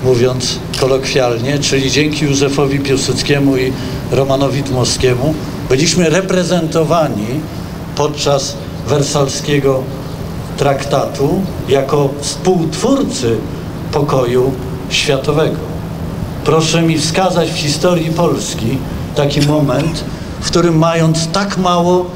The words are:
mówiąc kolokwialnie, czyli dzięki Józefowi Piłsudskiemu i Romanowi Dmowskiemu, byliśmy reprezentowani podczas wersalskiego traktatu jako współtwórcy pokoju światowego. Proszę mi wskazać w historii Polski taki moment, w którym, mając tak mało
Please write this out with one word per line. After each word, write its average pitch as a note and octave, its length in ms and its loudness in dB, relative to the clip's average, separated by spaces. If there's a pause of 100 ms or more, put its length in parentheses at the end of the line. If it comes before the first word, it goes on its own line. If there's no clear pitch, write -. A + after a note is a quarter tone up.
mówiąc B2+ 560 2 (200)
kolokwialnie, C3 800 0
czyli C3+ 320 0
dzięki D3+ 340 0
Józefowi C#3 540 2
Piłsudskiemu C3+ 760 2
i C3 160 0 (380)
Romanowi C3+ 520 2
Dmowskiemu, B2+ 720 0 (360)
byliśmy D3+ 400 4
reprezentowani D#3+ 1160 2 (680)
podczas C#3+ 640 0 (300)
wersalskiego C#3 960 0 (760)
traktatu C#3 840 0 (280)
jako C#3 400 2 (120)
współtwórcy F3 1160 0 (540)
pokoju C3 640 2 (360)
światowego. C#3+ 680 0 (880)
Proszę D#3+ 360 2
mi D#3+ 180 2
wskazać F3 520 0
w - 40 -6
historii D#3+ 560 0
Polski - 680 0 (380)
taki C#3+ 260 2
moment, D3 600 2 (380)
w - 40 -6
którym, E3+ 320 4
mając D#3+ 500 2
tak G3 300 -2
mało F3+ 480 2 (100)